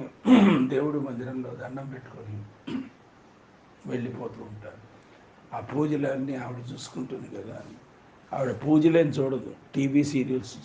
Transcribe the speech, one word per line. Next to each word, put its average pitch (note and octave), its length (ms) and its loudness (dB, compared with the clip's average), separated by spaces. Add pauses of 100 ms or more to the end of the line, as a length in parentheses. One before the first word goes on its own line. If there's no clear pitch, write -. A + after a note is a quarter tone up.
(260)
<clears throat> F#3 480 8
దేవుడి D3 340 2
మందిరంలో B2+ 440 -8 (100)
దండం C3+ 320 -10
పెట్టుకొని G#2+ 420 -14 (1600)
వెళ్ళిపోతూ A#2+ 480 -6 (100)
ఉంటారు. - 320 -16 (720)
ఆ A#2 40 -4 (120)
పూజలన్నీ C#3 720 0
ఆవిడ B2 180 -10 (100)
చూసుకుంటుంది - 640 -10
కదా G#2 260 -12
అని. - 160 -18 (540)
ఆవిడ C3 200 0 (120)
పూజలేం D#3 540 6
చూడదు, C3+ 340 -2 (220)
టీవీ C#3 380 4
సీరియల్స్ B2+ 420 0 (120)